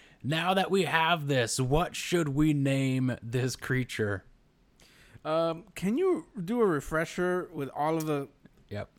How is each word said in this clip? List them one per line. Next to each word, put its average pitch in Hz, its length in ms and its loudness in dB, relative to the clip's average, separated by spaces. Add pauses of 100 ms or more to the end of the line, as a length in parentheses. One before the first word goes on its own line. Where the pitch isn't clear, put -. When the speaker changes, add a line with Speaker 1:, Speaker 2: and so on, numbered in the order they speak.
(220)
Speaker 1:
now 165 320 0
that 190 160 0
we 185 140 2
have 160 440 2
this, 127 320 0
what 143 340 0
should 170 360 -2
we 151 220 4
name 135 720 0
this 120 340 -2
creature? 110 680 -2 (1000)
Speaker 2:
Um, 160 400 0 (100)
can 202 240 0
you 370 280 2 (160)
do 226 180 0
a 220 60 6
refresher 170 840 0
with 143 220 -6
all 156 220 0
of 156 100 -4
the 143 220 -2 (420)
Speaker 1:
Yep. - 280 -8